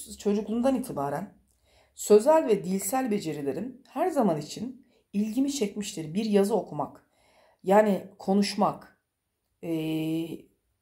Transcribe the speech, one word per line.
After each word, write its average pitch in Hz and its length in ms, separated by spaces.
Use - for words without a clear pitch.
çocukluğumdan 220 560
itibaren 143 640
sözel 269 520
ve 190 180
dilsel 208 460
becerilerim 160 800
her 349 220
zaman 214 280
için 190 480
ilgimi 220 400
çekmiştir. 202 640
Bir 220 100
yazı 202 300
okumak, - 520
yani 196 440
konuşmak. 196 800
Ee, 160 640